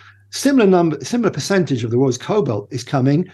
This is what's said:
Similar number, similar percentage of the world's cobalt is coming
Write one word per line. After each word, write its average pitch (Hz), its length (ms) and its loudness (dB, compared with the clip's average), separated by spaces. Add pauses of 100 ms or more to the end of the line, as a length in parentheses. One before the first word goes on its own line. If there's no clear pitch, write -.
(300)
Similar 269 360 2
number, 170 380 2
similar 226 260 -2
percentage 143 520 -2
of 117 80 -4
the 120 80 0
world's 131 200 0
cobalt 170 540 -4
is 120 120 -10
coming 143 500 0